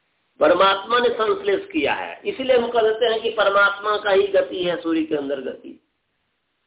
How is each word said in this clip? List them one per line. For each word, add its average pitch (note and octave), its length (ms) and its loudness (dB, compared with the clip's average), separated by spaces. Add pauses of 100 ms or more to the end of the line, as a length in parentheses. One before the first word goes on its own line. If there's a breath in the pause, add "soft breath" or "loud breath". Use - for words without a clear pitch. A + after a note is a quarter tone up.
(400)
परमात्मा G3 600 4
ने A#3+ 100 2
संश्लेष G3+ 560 -2
किया C3+ 280 -2
है, F2 320 -10
इसीलिए B3+ 320 0
हम A#3 100 0
कहते A3+ 380 0
हैं A3 160 0
कि A3+ 80 -2
परमात्मा G3+ 680 2
का G3+ 140 -2
ही G3 160 4
गति F#3+ 360 0
है E3+ 180 -2
सूर्य D#3+ 220 -2
के D#3 120 -6
अंदर C#3 260 -4
गति, - 460 -14 (800)